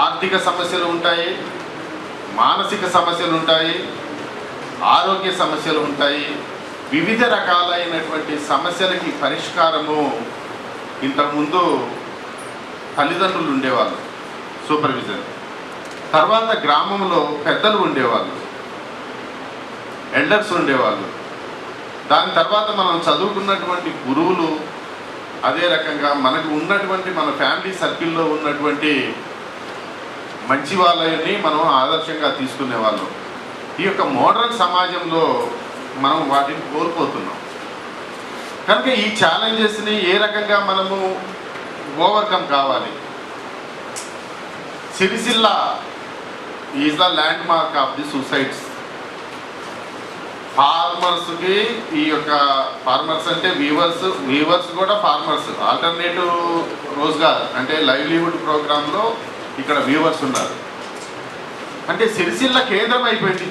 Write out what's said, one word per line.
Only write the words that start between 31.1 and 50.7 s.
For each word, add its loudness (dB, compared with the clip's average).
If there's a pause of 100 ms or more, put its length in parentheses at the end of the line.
మనం 2 (180)
ఆదర్శంగా 0 (100)
తీసుకునేవాళ్ళం. 0 (720)
ఈ 0
యొక్క 0 (140)
మోడర్న్ 4
సమాజంలో 2 (800)
మనం 4 (120)
వాటిని 2 (100)
కోల్పోతున్నాం. -2 (1300)
కనుక 4 (160)
ఈ 2 (160)
ఛాలెంజెస్ని 2 (180)
ఏ 6 (100)
రకంగా 2 (100)
మనము 0 (1040)
ఓవర్‌కమ్ 4 (100)
కావాలి? 2 (2000)
సిరిసిల్ల 4 (1400)
is 4
the 6 (100)
landmark 2 (100)
of 2
the -4
suicides. -2 (2000)
ఫార్మర్స్కి, 2 (440)